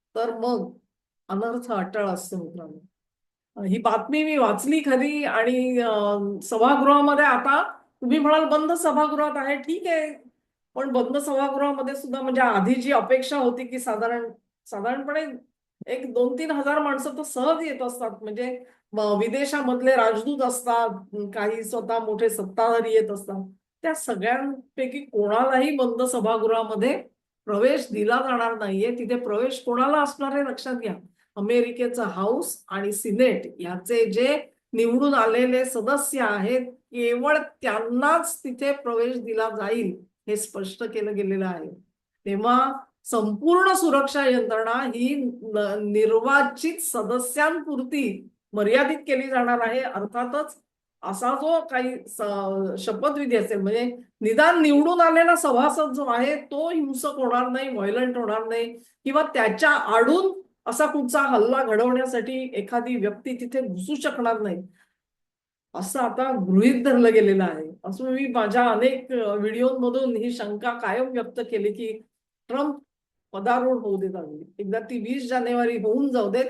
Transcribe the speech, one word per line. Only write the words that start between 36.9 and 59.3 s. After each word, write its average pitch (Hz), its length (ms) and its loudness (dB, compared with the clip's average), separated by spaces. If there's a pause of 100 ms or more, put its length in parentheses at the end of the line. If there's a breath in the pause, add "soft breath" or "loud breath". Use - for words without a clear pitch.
त्यांनाच 247 800 0
तिथे 269 280 -4
प्रवेश 240 460 -2
दिला 220 320 -4
जाईल, 208 540 -4 (240)
हे 208 80 -2
स्पष्ट 202 480 -8
केलं 214 320 -6
गेलेलं 190 300 -2
आहे. 170 240 -6 (560)
तेव्हा 240 480 2 (300)
संपूर्ण 294 720 2
सुरक्षा 277 520 2
यंत्रणा 226 580 0 (120)
ही 254 200 0
न-, 214 760 -4
निर्वाचित 240 920 2
सदस्यांपुरती 254 1500 -4 (260)
मर्यादित 254 440 2
केली 269 300 -2
जाणार 240 340 0
आहे. 226 180 -2
अर्थातच 247 760 -6 (460)
असा 202 320 -2
जो 311 360 0
काही 254 240 -2 (120)
स-, 196 760 -4
शपथविधी 269 520 -2
असेल, 202 260 0
म्हणजे 233 360 0 (240 loud breath)
निदान 302 400 4
निवडून 302 400 6
आलेला 339 340 6
सभासद 294 560 2
जो 269 140 -4
आहे 254 300 0
तो 294 340 -4
हिंसक 285 460 -4
होणार 247 320 0
नाही, 262 220 -4
व्हायलंट 240 480 -2
होणार 220 300 -4
नाही 233 300 -4 (260 loud breath)
किंवा 277 180 2
त्याच्या 285 480 2